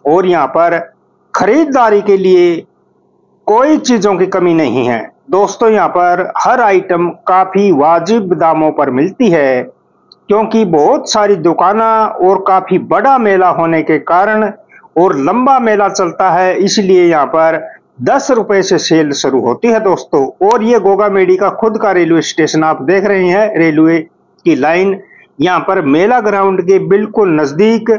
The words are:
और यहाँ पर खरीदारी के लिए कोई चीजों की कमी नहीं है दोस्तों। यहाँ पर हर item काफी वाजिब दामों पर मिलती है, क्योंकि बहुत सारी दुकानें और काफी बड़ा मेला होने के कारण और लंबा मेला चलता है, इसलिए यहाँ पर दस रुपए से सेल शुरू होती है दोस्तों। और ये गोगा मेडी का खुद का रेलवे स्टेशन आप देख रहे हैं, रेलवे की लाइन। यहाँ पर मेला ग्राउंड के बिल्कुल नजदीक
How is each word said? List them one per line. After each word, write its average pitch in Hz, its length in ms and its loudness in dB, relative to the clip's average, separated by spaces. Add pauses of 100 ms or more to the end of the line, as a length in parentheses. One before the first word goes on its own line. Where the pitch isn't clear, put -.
और 180 200 2
यहाँ 165 220 2
पर 170 300 0 (560)
खरीदारी 233 680 2
के 202 140 2
लिए 180 400 2 (920)
कोई 269 320 2
चीजों 208 380 0
की 185 120 0
कमी 180 260 0
नहीं 127 320 0
है 117 140 -2 (300)
दोस्तों। 196 400 0
यहाँ 190 200 2
पर 175 320 0 (160)
हर 247 220 0
item 180 480 0 (180)
काफी 190 460 0
वाजिब 170 640 0
दामों 156 380 0
पर 143 180 -2
मिलती 180 400 0
है, 135 320 0 (680)
क्योंकि 214 380 0
बहुत 165 460 0
सारी 202 260 0
दुकानें 208 880 0
और 190 220 0
काफी 185 320 0
बड़ा 208 380 0
मेला 196 320 2
होने 165 320 -2
के 156 180 0
कारण 208 500 0 (460)
और 175 220 2
लंबा 247 400 0
मेला 214 320 0
चलता 190 400 -2
है, 180 260 0
इसलिए 185 500 2
यहाँ 151 220 2
पर 160 340 0 (400)
दस 185 280 -2
रुपए 185 320 0
से 180 160 0
सेल 156 340 0
शुरू 131 280 -2
होती 123 280 -2
है 220 120 2
दोस्तों। 160 460 -2 (180)
और 220 180 2
ये 233 180 2
गोगा 196 300 0
मेडी 190 260 2
का 190 160 -2
खुद 220 260 -4
का 208 140 0
रेलवे 165 300 0
स्टेशन 156 420 -2
आप 147 180 -2
देख 190 220 0
रहे 190 220 0
हैं, 202 320 0
रेलवे 160 400 2 (480)
की 160 100 2
लाइन। 180 440 -2 (400)
यहाँ 175 200 0
पर 190 220 -2
मेला 185 400 2
ग्राउंड 196 400 0
के 190 180 2
बिल्कुल 196 600 0
नजदीक 214 580 0